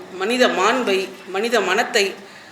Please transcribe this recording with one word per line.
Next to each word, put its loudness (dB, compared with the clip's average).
மனித 2
மாண்பை, 0
மனித 0
மனத்தை 0